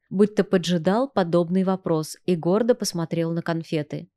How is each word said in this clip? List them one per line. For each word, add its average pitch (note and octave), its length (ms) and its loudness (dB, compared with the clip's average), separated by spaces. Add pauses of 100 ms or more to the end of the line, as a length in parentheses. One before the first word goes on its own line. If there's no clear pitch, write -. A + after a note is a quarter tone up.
будто F#3+ 360 2
поджидал F3+ 640 0
подобный F3 560 0
вопрос F3 600 -2
и F3+ 120 0
гордо G3+ 380 2
посмотрел E3 580 -4
на E3 100 -4
конфеты. D#3+ 760 -6